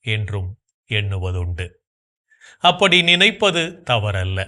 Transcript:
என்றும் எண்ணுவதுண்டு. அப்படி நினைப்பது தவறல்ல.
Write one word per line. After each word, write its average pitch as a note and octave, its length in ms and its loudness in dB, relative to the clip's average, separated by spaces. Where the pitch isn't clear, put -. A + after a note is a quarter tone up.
என்றும் G2+ 500 -4
எண்ணுவதுண்டு. F#2 760 -4
அப்படி F3+ 380 4
நினைப்பது F3 640 2
தவறல்ல. F#2+ 640 -2